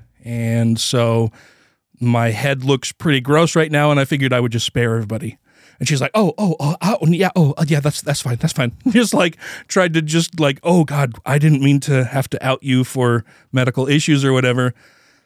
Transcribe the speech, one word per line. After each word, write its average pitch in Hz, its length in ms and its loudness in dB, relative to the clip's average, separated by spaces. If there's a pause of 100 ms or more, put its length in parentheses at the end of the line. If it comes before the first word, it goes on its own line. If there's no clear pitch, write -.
(240)
And 117 560 0
so 117 500 0 (720)
my 120 300 0
head 131 340 -4
looks 135 280 0
pretty 143 280 -2
gross 151 340 2
right 160 160 2
now, 147 200 2
and 143 100 2
I 135 60 0
figured 135 260 -2
I 123 80 2
would 120 120 -2
just 117 140 -4
spare 120 280 -2
everybody." 110 440 -6 (420)
And 135 80 -4
she's 143 120 0
like, 135 140 -4
"Oh, 214 240 2
oh, 196 220 0
oh, 143 200 -2
oh, 190 280 -2
yeah, 175 260 2
oh, 151 240 4
uh, 165 80 0
yeah, 143 140 0
that's, 147 200 -4
that's 143 220 -6
fine, 123 140 -4
that's - 160 -2
fine." 123 280 -2
<laughs> - 100 -4
Just, 220 220 2
like, 175 240 0 (300)
tried 180 280 0
to 160 80 2
just, 165 360 -2
like, 139 240 0
"Oh, 175 220 4
God, 143 300 -2 (120)
I 139 120 0
didn't 147 240 4
mean 139 180 4
to 131 240 0
have 135 260 -4
to - 160 -6
out 131 160 -2
you 127 220 0
for 120 400 0 (280)
medical 127 360 0
issues 143 360 2
or 135 80 2
whatever." 127 400 0 (540)